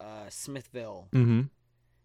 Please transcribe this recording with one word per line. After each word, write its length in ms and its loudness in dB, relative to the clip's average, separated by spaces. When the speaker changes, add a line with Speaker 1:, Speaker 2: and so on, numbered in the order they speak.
Speaker 1:
uh, 300 -14
Smithville. 800 -10
Speaker 2:
Mm-hmm. 300 6